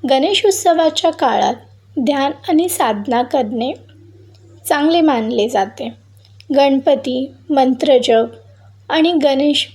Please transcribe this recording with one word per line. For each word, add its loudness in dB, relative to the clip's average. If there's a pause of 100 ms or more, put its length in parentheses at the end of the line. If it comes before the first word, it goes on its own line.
(100)
गणेश 0
उत्सवाच्या 0
काळात -2 (460)
ध्यान -2 (160)
आणि 2
साधना -2
करणे -4 (960)
चांगले 2
मानले 0
जाते. -4 (680)
गणपती, 0 (160)
मंत्रजप 2 (600)
आणि 2
गणेश 0